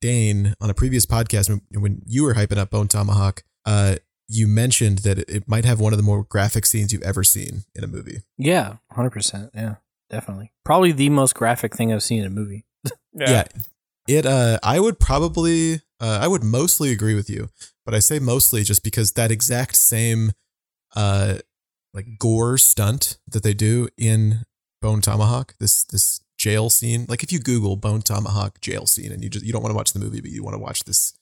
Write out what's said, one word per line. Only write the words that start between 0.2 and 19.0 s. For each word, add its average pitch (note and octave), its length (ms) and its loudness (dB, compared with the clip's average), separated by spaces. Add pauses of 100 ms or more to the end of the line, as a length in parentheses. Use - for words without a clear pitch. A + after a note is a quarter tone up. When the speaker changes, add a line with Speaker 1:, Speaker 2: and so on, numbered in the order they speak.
Speaker 1:
on A2 100 -2
a A#2+ 40 0
previous B2+ 320 2
podcast, A2+ 440 0
when, G2+ 320 -4
when G2+ 240 -2
you C3 180 0
were C3+ 100 2
hyping G2+ 240 0
up G2 120 -2
Bone G#2 180 0
Tomahawk, G2+ 560 0 (220)
uh, G2+ 300 2 (320)
you A2 200 2
mentioned A2 520 2
that G2 200 0
it, - 100 -8
it G2+ 180 -6
might A2 180 0
have A#2+ 140 2
one G#2+ 140 2
of G#2 40 2
the G#2 60 4
more G#2 200 2
graphic G#2 420 0
scenes G#2 260 0
you've G#2+ 120 -4
ever F#2 200 -2
seen - 400 -2 (120)
in - 80 -10
a - 40 -8
movie. G2+ 360 -12 (140)
Speaker 2:
Yeah, C3+ 400 0 (140)
hundred B2 200 -2
percent. G2+ 420 -6
Yeah, G#2+ 220 -8 (340)
definitely. G#2 420 -10 (140)
Probably F3 260 4
the C#3 180 4
most C#3 260 4
graphic A#2 400 -2
thing A2+ 180 0
I've G#2+ 100 -2
seen A2+ 180 -2
in G2+ 40 -4
a F#2+ 40 -6
movie. G2+ 360 -10 (180)
<laughs> C#3+ 80 -4 (260)
Speaker 3:
Yeah. C#3 120 0
Speaker 1:
Yeah. - 880 -2
It, D#3 80 2
uh, B2 360 2
I C3 200 2
would A3 180 2
probably, E3 760 2 (260)
uh, A2 200 0
I A2+ 60 2
would F3+ 160 0
mostly C3+ 480 2
agree G#2+ 240 0
with G2+ 140 -4
you, G#2 180 -8 (380)
but A2 100 -4
I A2 40 2
say D3+ 200 2
mostly B2 440 2
just G2 200 0
because A2 300 -2